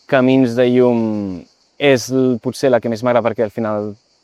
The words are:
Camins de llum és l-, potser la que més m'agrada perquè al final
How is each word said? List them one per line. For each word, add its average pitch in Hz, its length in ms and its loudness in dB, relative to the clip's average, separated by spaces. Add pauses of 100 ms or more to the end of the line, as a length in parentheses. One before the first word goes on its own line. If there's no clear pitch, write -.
Camins 131 480 2
de 127 160 4
llum 123 260 4 (760)
és 135 320 0
l-, 127 320 0
potser 131 320 -2
la 117 80 0
que 123 80 -6
més 113 160 -6
m'agrada 120 240 0
perquè 113 160 -4
al 104 80 -8
final 107 400 -6 (300)